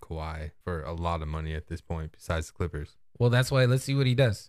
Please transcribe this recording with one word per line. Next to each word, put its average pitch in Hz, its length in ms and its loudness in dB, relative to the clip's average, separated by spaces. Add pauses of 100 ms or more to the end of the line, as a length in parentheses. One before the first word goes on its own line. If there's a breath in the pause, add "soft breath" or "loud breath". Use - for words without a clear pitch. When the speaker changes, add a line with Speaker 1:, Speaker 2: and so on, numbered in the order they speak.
Speaker 1:
Kawhi 78 480 -8 (140)
for 85 180 -4
a 76 100 -8
lot 85 300 -2
of 76 60 -6
money 78 260 -4
at 78 140 -8
this 82 120 -8
point 80 320 -8
besides - 360 -4
the - 40 -20
Clippers? 78 460 -6 (200)
Speaker 2:
Well, 120 100 6
that's 123 220 4
why. 131 160 4
Let's 127 180 2
see 139 100 -2
what 139 120 4
he 127 80 4
does. 120 340 2